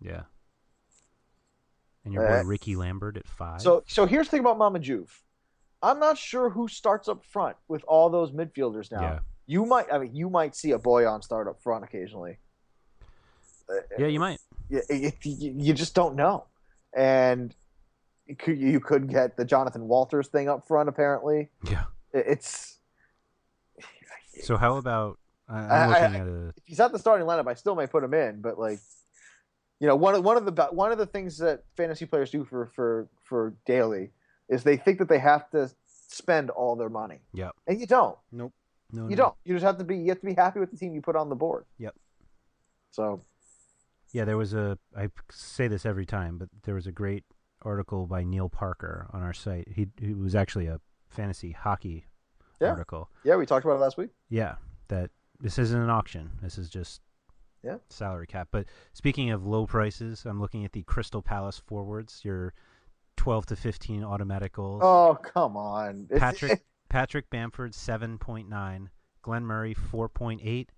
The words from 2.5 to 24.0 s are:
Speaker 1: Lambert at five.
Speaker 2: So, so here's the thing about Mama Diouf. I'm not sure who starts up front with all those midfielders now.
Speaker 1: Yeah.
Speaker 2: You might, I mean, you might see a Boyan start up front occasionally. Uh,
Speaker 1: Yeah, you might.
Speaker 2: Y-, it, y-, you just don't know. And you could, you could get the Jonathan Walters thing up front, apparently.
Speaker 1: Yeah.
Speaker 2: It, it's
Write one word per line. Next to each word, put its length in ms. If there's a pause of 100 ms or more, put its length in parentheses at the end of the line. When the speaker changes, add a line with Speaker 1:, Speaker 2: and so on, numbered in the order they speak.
Speaker 1:
Lambert 440
at 100
five. 320
Speaker 2:
So, 260
so 200
here's 220
the 40
thing 80
about 160
Mama 240
Diouf. 300 (720)
I'm 180
not 160
sure 320
who 200
starts 380
up 180
front 320 (120)
with 180
all 220
those 220
midfielders 600
now. 120
Speaker 1:
Yeah. 160 (280)
Speaker 2:
You 200
might, 260
I 60
mean, 160
you 160
might 260
see 160
a 60
Boyan 440
start 260
up 140
front 220
occasionally. 540 (1300)
Uh, 60 (240)
Speaker 1:
Yeah, 80
you 140
might. 200 (320)
Speaker 2:
Y-, 160
it, 260 (100)
y-, 320
you 180
just 200
don't 220
know. 280 (520)
And 580 (720)
you 100
could, 220
you 220
could 280
get 280
the 80
Jonathan 440
Walters 400
thing 200
up 180
front, 220
apparently. 600 (220)
Speaker 1:
Yeah. 140 (280)
Speaker 2:
It, 160
it's 500 (1600)